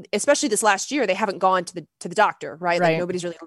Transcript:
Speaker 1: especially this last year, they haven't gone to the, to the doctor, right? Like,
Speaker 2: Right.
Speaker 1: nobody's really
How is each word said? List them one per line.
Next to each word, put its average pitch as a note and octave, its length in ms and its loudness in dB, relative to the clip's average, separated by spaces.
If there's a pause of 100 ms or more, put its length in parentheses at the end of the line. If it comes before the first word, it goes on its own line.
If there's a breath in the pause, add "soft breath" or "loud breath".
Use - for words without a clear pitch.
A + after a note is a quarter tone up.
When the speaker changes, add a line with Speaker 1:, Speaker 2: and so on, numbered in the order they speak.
(120)
Speaker 1:
especially C#4+ 360 2
this G#3 140 0
last G#3 300 2
year, C4+ 140 0
they F#3 80 0
haven't G3+ 240 -2
gone F#3 260 2
to - 100 -16
the, E3 120 -12 (140)
to - 80 -10
the F3 60 -10
doctor, E3+ 420 0
right? F3 240 0
Like, E3+ 100 4
Speaker 2:
Right. D#3+ 80 0
Speaker 1:
nobody's F3+ 260 -4
really E3+ 120 -8 (100)